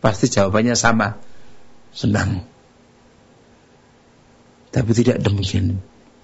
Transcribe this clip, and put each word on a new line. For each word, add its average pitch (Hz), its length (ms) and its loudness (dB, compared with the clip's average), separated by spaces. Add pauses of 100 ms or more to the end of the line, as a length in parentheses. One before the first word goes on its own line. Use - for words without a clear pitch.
Pasti 113 240 2
jawabannya 110 480 2
sama, 113 480 2 (720)
senang. 98 480 -2 (2250)
Tapi 113 160 0
tidak 117 320 2
demikian 98 560 0 (460)